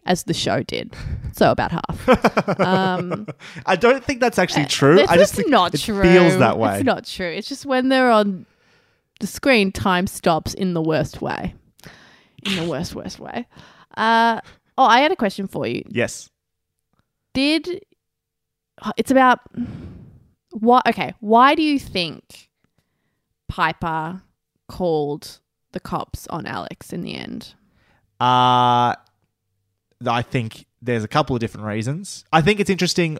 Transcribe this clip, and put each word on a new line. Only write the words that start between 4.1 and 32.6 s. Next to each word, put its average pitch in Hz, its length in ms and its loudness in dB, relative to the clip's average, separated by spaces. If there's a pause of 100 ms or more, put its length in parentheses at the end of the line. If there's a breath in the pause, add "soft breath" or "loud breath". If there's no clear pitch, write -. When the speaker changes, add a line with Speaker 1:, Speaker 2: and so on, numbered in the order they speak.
Speaker 2:
that's 233 180 0
actually 180 260 0
Speaker 1:
uh, - 60 -4
Speaker 2:
true. 143 280 6
Speaker 1:
that's 196 120 6
Speaker 2:
I 170 60 4
just 571 160 6
Speaker 1:
just - 40 -10
Speaker 2:
think 466 140 -2
Speaker 1:
not 185 240 4
Speaker 2:
it 151 40 -4
Speaker 1:
true. 196 240 -4
Speaker 2:
feels 175 380 8
that 117 180 2
way. 107 180 0
Speaker 1:
It's 98 80 -2
not 214 220 -2
true. - 240 -8
It's 170 180 -10
just - 180 -12
when 262 220 0
they're 262 240 4
on 202 340 2 (760)
the 208 60 -4
screen, 208 440 2
time 185 360 -2
stops - 460 -2
in 185 200 -4
the 165 80 -2
worst 156 400 -2
way. - 320 -8 (920 soft breath)
In 196 140 -6
the 165 120 -4
worst, 143 240 -8
worst - 260 -14
way. - 280 -12 (480 soft breath)
Uh, 226 460 0 (360 soft breath)
oh, 269 60 4
I 233 160 6
had 302 140 2
a - 20 -2
question 196 320 -4
for - 180 -8
you. 113 220 -6
Speaker 2:
Yes. - 420 -6 (1040)
Speaker 1:
Did, 311 520 -2 (1120)
it's 226 140 -2
about 254 280 4 (1120 loud breath)
what? 240 380 2
Okay, 185 320 -4
why 233 340 6
do 320 60 -2
you 302 180 0
think - 680 -10 (1000)
Piper 165 720 -4 (460)
called 156 720 -4 (320)
the - 80 -12
cops - 480 -10
on - 200 -10
Alex - 440 -12
in - 100 -10
the - 140 -12
end? - 380 -14 (680)
Speaker 2:
Uh, 123 760 4 (1120)
I 120 160 0
think 117 420 -6 (160)
there's 117 220 -2
a 107 40 -8
couple 139 280 -2
of 120 40 -4
different 107 280 -8
reasons. 117 640 -8
I 165 100 4
think 202 180 2
it's 190 100 0